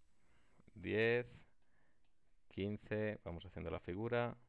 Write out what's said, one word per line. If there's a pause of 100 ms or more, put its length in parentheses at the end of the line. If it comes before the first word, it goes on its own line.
(720)
diez, (1200)
quince,
vamos
haciendo
la
figura, (140)